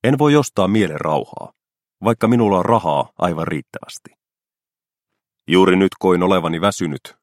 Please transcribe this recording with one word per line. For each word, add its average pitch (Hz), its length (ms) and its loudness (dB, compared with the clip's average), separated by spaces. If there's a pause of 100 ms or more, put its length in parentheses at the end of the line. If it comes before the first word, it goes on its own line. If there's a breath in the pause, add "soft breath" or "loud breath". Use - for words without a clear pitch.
En 135 160 2
voi 147 160 4
ostaa 104 320 0
mielen 92 340 -2
rauhaa, - 520 -6 (500)
vaikka 113 240 0
minulla 110 300 2
on 87 80 0
rahaa 82 540 -2
aivan 82 280 -4
riittävästi. - 600 -12 (1400)
Juuri 92 280 4
nyt 95 240 2
koin 90 240 2
olevani 82 380 0
väsynyt 85 600 -4